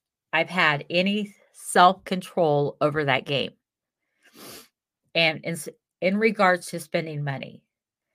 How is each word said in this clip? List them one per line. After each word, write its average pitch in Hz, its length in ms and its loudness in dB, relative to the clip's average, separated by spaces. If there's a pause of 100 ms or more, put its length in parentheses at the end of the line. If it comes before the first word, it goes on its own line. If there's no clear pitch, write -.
(320)
I've 160 160 0
had 160 400 2
any 202 460 -2 (180)
self-control 180 1300 2
over 151 240 0
that 135 220 0
game. 123 260 -4 (1600)
And 160 300 0
in 170 100 -6
s-, - 140 -12 (320)
in 190 160 0
regards 202 520 0
to 170 100 -10
spending 156 460 -6
money. - 380 -10 (520)